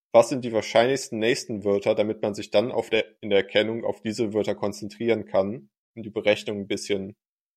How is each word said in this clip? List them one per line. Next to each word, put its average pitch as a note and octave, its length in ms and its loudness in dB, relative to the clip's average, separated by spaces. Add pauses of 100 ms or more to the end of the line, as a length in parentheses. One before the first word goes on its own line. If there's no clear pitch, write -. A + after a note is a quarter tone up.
(100)
Was - 200 6
sind B2+ 140 -6
die A#2+ 100 -6
wahrscheinlichsten A#2 640 0
nächsten A2 460 -2
Wörter, G2+ 300 2
damit G#2 280 -2
man G#2+ 120 -2
sich G#2 160 -12
dann A#2 220 2
auf A#2 160 -2
der, A2 160 0 (180)
in G#2+ 80 -6
der G2 100 6
Erkennung G#2+ 440 0
auf G2+ 160 -4
diese G#2+ 320 -2
Wörter G#2 220 0
konzentrieren G#2+ 720 -4
kann, G2+ 440 -2 (240)
um A2+ 80 -16
die G#2 80 -12
Berechnung G#2 500 0
ein G2 60 -8
bisschen G2 480 -6 (420)